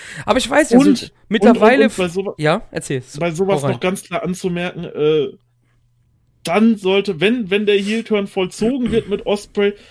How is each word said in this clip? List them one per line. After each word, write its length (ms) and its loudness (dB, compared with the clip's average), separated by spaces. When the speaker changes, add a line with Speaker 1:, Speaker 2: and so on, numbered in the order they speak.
Speaker 1:
Aber 140 0
ich 100 -2
weiß 220 2
ja, 80 6
Speaker 2:
Und, 200 6
Speaker 1:
so 80 -10
mittlerweile 580 6
Speaker 2:
und, 40 0
und, 0 -
und 60 -8
bei 120 0
sowa- 300 -6
Speaker 1:
ja, 320 0
erzähl. 320 -6
Speaker 2:
bei 140 -2
sowas 300 0
Speaker 1:
Hau 40 -4
rein. 60 0
Speaker 2:
noch 80 -6
ganz 240 -4
klar 180 -6
anzumerken, 640 -6
äh, 520 0
dann 320 2
sollte, 440 -2
wenn, 300 0
wenn 160 0
der 100 4
Heel-Turn 520 -2
vollzogen 640 -2
wird 160 -2
mit 180 -6
Ospreay, 480 -2